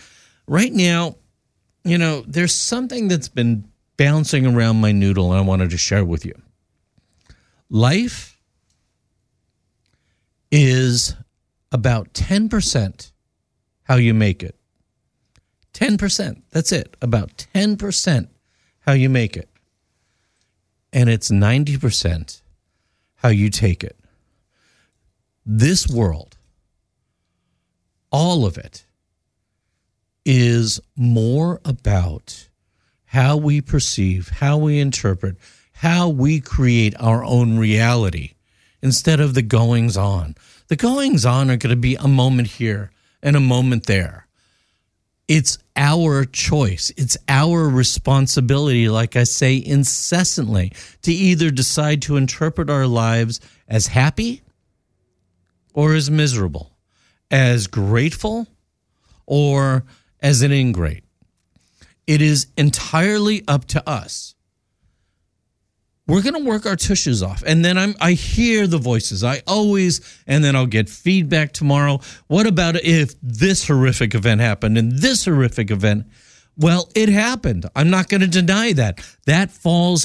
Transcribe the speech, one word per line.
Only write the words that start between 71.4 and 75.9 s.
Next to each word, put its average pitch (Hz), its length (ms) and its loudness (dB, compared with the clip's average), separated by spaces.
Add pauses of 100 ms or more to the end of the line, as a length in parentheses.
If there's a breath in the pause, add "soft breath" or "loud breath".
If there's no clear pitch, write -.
tomorrow. 143 460 0 (300 loud breath)
"What 196 180 2
about 170 380 0
if 160 360 2
this 127 460 -2
horrific 127 480 0
event 110 260 2
happened 110 380 0
and 120 220 0
this 247 240 0
horrific 127 480 0
event?" 104 340 0 (500 soft breath)